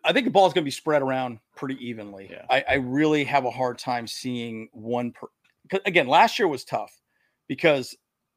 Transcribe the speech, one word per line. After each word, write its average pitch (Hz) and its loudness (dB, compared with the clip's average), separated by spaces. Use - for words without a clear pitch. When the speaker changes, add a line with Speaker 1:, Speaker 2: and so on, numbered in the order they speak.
Speaker 1:
I 165 4
think 240 2
the 254 0
ball 196 6
is 160 2
gonna 170 0
be 139 -4
spread 147 0
around 131 -2
pretty 135 -6
evenly. 104 -12
Speaker 2:
Yeah. - -16
Speaker 1:
I, 135 2
I 135 2
really 143 2
have 135 0
a 123 -2
hard 123 -4
time 120 -6
seeing 117 -8
one 120 -4
per-, - -16
'cause, 190 0
again, 165 4
last 175 6
year 202 4
was 135 -4
tough 110 -6
because 139 2